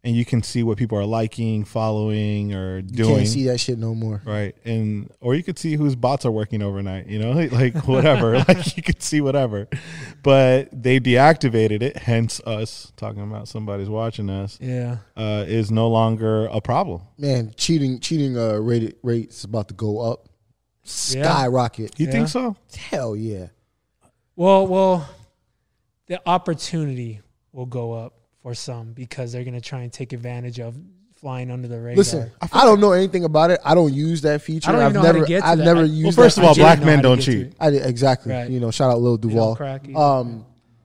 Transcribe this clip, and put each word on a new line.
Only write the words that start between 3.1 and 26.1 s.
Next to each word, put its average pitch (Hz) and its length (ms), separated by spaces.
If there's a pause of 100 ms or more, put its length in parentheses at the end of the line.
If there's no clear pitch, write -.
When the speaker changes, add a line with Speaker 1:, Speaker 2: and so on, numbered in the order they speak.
Speaker 2:
can't 104 100
see 131 160
that 123 160
shit 120 180
no 113 160
more. 110 300
Speaker 1:
Right. 104 280 (120)
And, 107 440 (120)
or 123 120
you 170 100
could - 140
see 156 200
whose 143 180
bots 127 300
are 120 60
working 107 300
overnight, 98 460
you 104 120
know, 113 120
<laughs> 147 220
like, 127 340
whatever. 131 480
Speaker 3:
<laughs> 135 100
Speaker 1:
Like, 147 300
you 165 80
could - 180
see 151 200
whatever. 131 480 (520)
But 135 520
they 127 260
deactivated 120 840
it, 139 120
hence 117 460
us 110 560
talking 104 240
about 107 260
somebody's 101 400
watching 107 420
us. 98 300
Speaker 3:
Yeah. 123 380 (180)
Speaker 1:
Uh, 107 320
is 110 240
no 113 160
longer 113 600
a 107 120
problem. 120 440 (140)
Speaker 2:
Man, 127 380
cheating, 135 460
cheating, 139 360
uh, 110 200
rate, 117 460
rates 117 420
about 104 240
to 98 40
go 107 280
up. - 260 (560)
Speaker 3:
Yeah. - 400
Speaker 2:
Skyrocket. 127 720
Speaker 1:
You 160 100
think - 160
Speaker 3:
Yeah. - 20
Speaker 1:
so? 233 300 (200)
Speaker 2:
Hell - 400
yeah. 104 320 (880)
Speaker 3:
Well, 190 320
well, 185 400 (1000)
the 175 200